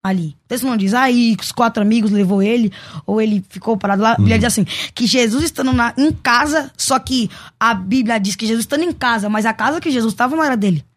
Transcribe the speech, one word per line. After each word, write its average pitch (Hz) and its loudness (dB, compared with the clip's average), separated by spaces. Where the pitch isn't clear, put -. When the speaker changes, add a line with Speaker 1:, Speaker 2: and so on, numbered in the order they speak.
Speaker 1:
ali. 180 -4
O - -20
texto 247 -4
não 247 0
diz, 190 0
ah, 262 4
e 233 4
os - -10
quatro 226 0
amigos 214 2
levou 202 2
ele, 220 2
ou 214 0
ele 208 0
ficou 214 -4
parado 196 0
lá. 226 4
A 220 2
Bíblia 202 4
Speaker 2:
Uhum. 220 2
Speaker 1:
diz 233 2
assim, 202 0
que 240 -2
Jesus 247 2
estando 269 -2
na, 233 0
em 294 2
casa, 285 0
só 262 0
que 247 -2
a 226 2
Bíblia 220 0
diz 196 -2
que 220 -6
Jesus 226 -2
estando 294 -2
em 349 -2
casa, 226 -2
mas 220 0
a 226 0
casa 294 -2
que 339 -4
Jesus 226 0
estava 254 -2
não 320 0
era 262 0
dele. 190 0